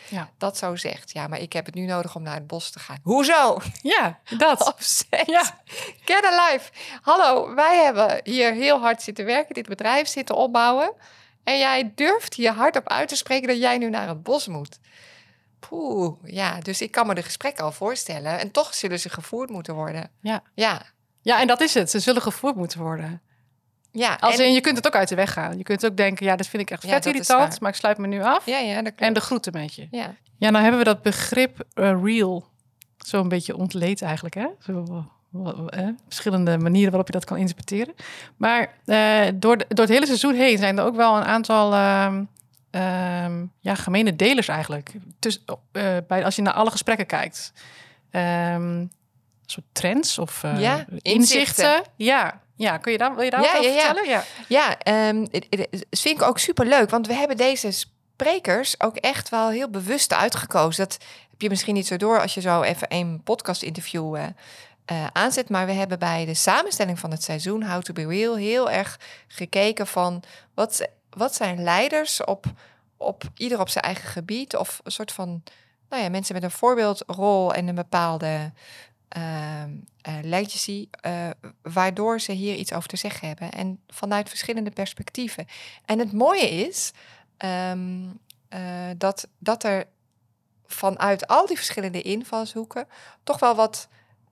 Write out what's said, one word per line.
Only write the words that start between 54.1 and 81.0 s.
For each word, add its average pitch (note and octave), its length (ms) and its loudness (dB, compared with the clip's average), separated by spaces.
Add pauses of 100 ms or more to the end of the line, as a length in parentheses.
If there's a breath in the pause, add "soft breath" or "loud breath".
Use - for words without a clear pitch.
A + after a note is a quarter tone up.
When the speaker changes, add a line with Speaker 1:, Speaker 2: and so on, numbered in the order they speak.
Speaker 2:
Ja, C4 320 4
ehm, G#3+ 520 2
het, - 180 -4
het, - 180 -2 (220)
het - 100 -4
vind D4+ 220 0
ik - 60 6
ook B3 120 2
superleuk, B3+ 500 4
want A3+ 180 0
we A#3 60 -2
hebben C#4 240 0
deze B3 340 0
sprekers - 1120 -2
ook A3+ 140 0
echt - 340 -2
wel A3+ 200 0
heel A#3+ 200 -4
bewust G3 440 -2
uitgekozen. E3+ 760 0
Dat - 100 -10 (320 loud breath)
heb - 120 -16
je G#3 80 0
misschien G3+ 240 -2
niet G3 140 0
zo F#3 100 -4
door G#3+ 240 4
als - 120 -2
je F#3+ 80 -6
zo F3 200 2
even E3 320 -2
een E3+ 300 -4
podcast-interview, E3 920 -4
eh, D3 80 -6 (600 loud breath)
eh, D#3+ 280 -4
aanzet. B3 360 0
Maar F#3 160 0
we F#3 60 -2
hebben F#3+ 280 -2
bij E3+ 260 -2
de D#3+ 80 -4
samenstelling G3 640 0
van E3 120 -8
het D#3 120 -6
seizoen F#3 400 -4
How F3+ 180 -4
to F3 120 -10
Be D#3+ 140 -6
Real G#3+ 300 -2
heel A3 340 0
erg - 280 -2 (280 loud breath)
gekeken G3+ 600 -2
van F3+ 360 -2 (300 loud breath)
wat, - 340 -2 (220)
wat A#3 260 -4
zijn F3+ 280 -4
leiders C#4 600 0
op, - 220 -2 (520 soft breath)
op - 260 -6 (120)
ieder A#3+ 240 -4
op F#3+ 100 -2
zijn - 140 -2
eigen - 260 -6
gebied G#3 460 -8
of - 280 -6
een G#3 80 -12
soort G#3+ 200 -10
van, F3 320 -8 (460 soft breath)
nou B3+ 140 -4
ja, F3+ 60 -2
mensen F#3+ 240 -4
met F3+ 100 -6
een F3+ 80 -4
voorbeeldrol G3+ 1000 2
en F3+ 140 -2
een F3 80 -4
bepaalde, D#3+ 760 -2 (580 loud breath)
ehm, D#3 600 -10 (320)
eh, D#3 200 -12
legacy, G3+ 720 -4
eh, E3+ 380 -8 (320)